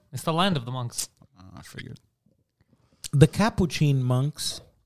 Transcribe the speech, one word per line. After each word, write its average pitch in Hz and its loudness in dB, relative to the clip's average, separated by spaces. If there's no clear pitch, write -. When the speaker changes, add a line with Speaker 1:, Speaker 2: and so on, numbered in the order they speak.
Speaker 1:
It's 135 -12
the 165 -2
land 175 2
of 117 -8
the 123 -8
monks. 123 -8
Speaker 2:
Oh, 90 -20
I - -18
figured. - -16
Speaker 3:
The 147 8
Capuchin 165 2
monks 127 -2